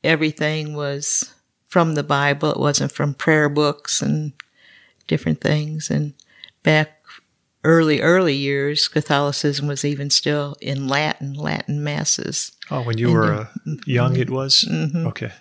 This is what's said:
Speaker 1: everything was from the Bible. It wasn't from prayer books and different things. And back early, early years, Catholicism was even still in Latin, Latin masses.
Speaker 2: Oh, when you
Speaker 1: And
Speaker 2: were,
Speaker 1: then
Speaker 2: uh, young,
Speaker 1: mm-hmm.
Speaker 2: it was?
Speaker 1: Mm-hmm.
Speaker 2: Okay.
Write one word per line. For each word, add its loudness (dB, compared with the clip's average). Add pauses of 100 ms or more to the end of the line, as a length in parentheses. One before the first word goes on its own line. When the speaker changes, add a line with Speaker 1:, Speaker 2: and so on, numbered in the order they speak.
Speaker 1:
everything -2
was -6 (340)
from 2
the 0
Bible. 2
It -2
wasn't 0
from -2
prayer 4
books 0
and -2 (720)
different -2
things. -2
And -2 (500)
back 0 (640)
early, 4
early 4
years, -2
Catholicism 0
was -4
even -2
still 0
in -6
Latin, -2
Latin -4
masses. -4 (180)
Speaker 2:
Oh, -4
when -2
you 2
Speaker 1:
And 4
Speaker 2:
were, 4 (400)
Speaker 1:
then -6
Speaker 2:
uh, -14
young, 2
Speaker 1:
mm-hmm. 2
Speaker 2:
it -2
was? 0
Speaker 1:
Mm-hmm. -2
Speaker 2:
Okay. -8